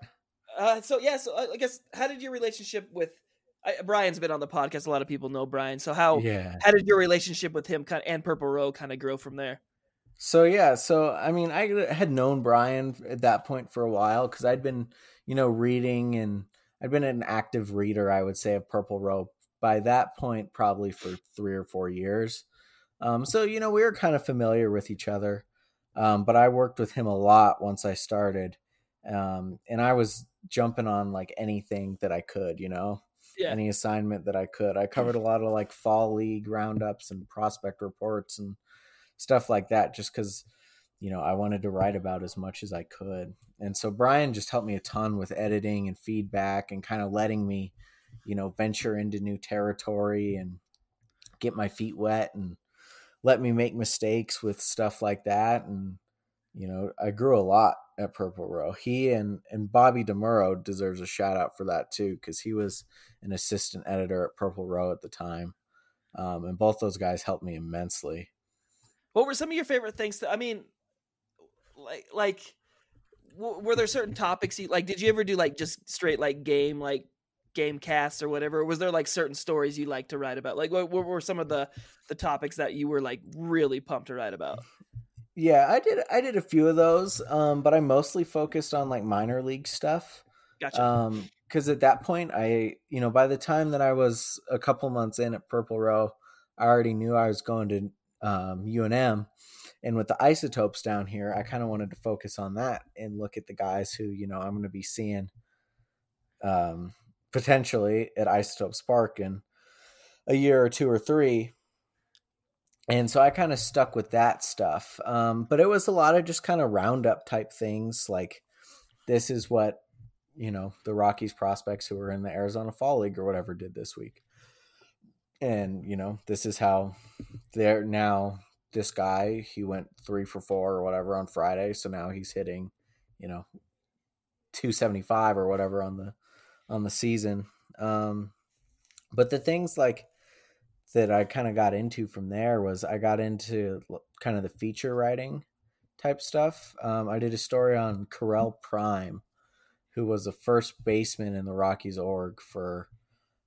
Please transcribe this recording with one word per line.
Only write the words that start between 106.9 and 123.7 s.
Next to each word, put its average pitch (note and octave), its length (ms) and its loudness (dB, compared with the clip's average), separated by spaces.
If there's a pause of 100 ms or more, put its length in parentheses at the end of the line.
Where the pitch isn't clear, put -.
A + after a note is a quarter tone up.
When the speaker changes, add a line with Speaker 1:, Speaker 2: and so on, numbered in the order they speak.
Speaker 2:
potentially A#2 840 2
at G#2 120 2
Isotopes G2+ 540 0
Park A#2 380 2
in F#2+ 220 -6 (840)
a C3+ 80 4
year C#3 300 6
or A#2+ 60 4
two C3+ 180 0
or A#2 100 4
three. A#2+ 560 2 (1300)
And A#2+ 220 2
so C#3 100 4
I C#3 100 10
kinda D#3+ 260 0
stuck - 380 0
with A2 180 -2
that A#2 300 4
stuff. - 600 -2
Um, A#2 400 0
but D3 160 4
it F#3 80 8
was G3+ 180 4
a G3+ 60 2
lot D#3+ 240 6
of F3 80 4
just E3 180 -4
kinda E3 240 2
roundup A2 600 2
type A2 260 -4
things. A2 560 -4
Like, F2+ 340 -6 (640)
this A#2+ 240 2
is A#2+ 200 -4
what, G#2+ 340 2 (520)
you A2+ 140 -8
know, G2 240 -8 (100)
the G#2+ 100 -4
Rockies G#2 400 2
prospects G2 540 -2
who G2+ 80 -6
were G2 160 -6
in G2 100 -6
the G2+ 80 -6
Arizona G2+ 420 -4
Fall C3+ 280 0
League G2+ 180 -2
or F#2+ 60 -6
whatever F#2 300 -2
did F2+ 200 -14